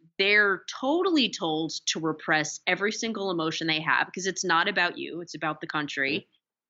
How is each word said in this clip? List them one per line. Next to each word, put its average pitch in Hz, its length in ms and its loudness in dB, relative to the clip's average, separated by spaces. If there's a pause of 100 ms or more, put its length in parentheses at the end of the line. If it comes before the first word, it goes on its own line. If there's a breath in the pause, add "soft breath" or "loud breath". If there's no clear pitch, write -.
(180)
they're 196 460 4 (160)
totally 311 480 4
told 160 440 -2 (140)
to - 140 -2
repress 156 640 0
every 190 260 0
single 202 380 -4
emotion 160 360 -2
they 156 140 0
have, - 340 2
'cause 185 120 -8
it's 185 180 -4
not 175 240 2
about 180 300 0
you, - 220 -8
it's 170 140 -12
about 156 260 -4
the 170 60 -10
country. 147 540 -2 (500)